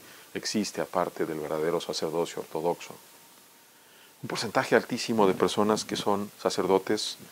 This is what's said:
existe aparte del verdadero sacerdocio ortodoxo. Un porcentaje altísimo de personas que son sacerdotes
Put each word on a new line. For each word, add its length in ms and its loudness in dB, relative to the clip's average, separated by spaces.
existe 480 -4
aparte 420 -2
del 160 -4
verdadero 400 0
sacerdocio 640 -4
ortodoxo. 520 -4
Un 60 -8
porcentaje 480 2
altísimo 500 2
de 80 6
personas 500 2
que 120 -6
son 340 0
sacerdotes 760 2